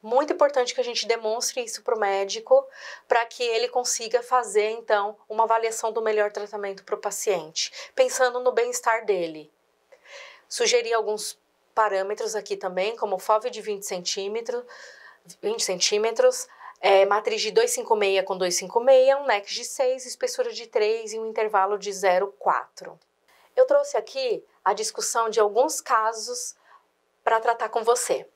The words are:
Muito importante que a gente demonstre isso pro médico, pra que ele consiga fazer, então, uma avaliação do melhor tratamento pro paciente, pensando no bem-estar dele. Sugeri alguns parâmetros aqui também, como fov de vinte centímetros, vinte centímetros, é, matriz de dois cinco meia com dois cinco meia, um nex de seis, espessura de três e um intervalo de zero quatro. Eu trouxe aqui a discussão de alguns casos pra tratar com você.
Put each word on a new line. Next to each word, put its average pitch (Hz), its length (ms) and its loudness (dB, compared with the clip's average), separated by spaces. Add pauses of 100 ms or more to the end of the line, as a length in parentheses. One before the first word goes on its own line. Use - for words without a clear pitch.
Muito 254 300 2
importante 269 420 2
que 262 60 -4
a 247 40 2
gente 226 220 -4
demonstre 226 560 -2
isso - 200 -10
pro 233 160 0
médico, 202 680 2 (400)
pra 233 200 4
que - 160 -8
ele 240 260 0
consiga 240 540 -2
fazer, 214 480 0
então, 214 480 -2 (100)
uma 220 160 2
avaliação 226 480 0
do 226 80 -2
melhor 214 320 0
tratamento 202 520 -10
pro 208 140 -6
paciente, 175 720 -4 (240)
pensando 254 460 0
no 254 120 0
bem-estar 233 520 -2
dele. 170 460 -4 (960)
Sugeri 233 460 0
alguns 214 460 -4 (360)
parâmetros 208 600 0
aqui 202 220 -6
também, 196 400 -4
como 202 220 -4
fov 214 300 2
de 214 140 -10
vinte 196 240 -8
centímetros, 214 760 -6 (760)
vinte 220 220 -4
centímetros, 214 840 0 (320)
é, 196 260 6
matriz 214 340 0
de 208 120 -4
dois 233 180 4
cinco 233 240 0
meia 196 280 2
com 190 140 -4
dois 180 200 0
cinco 196 240 0
meia, 262 360 8
um 285 100 -4
nex 202 260 0
de 240 120 -8
seis, 254 400 -2
espessura 247 480 -4
de 226 140 -12
três 220 460 0
e 220 60 -6
um 220 80 -6
intervalo 214 520 2
de 190 140 -6
zero 190 460 2
quatro. - 600 -4 (560)
Eu 254 100 6
trouxe 285 320 2
aqui - 480 -4 (200)
a 190 80 2
discussão 220 580 -2
de 220 80 0
alguns 220 420 2
casos 226 760 -2 (680)
pra 226 160 2
tratar 226 300 0
com 220 160 -2
você. 220 520 2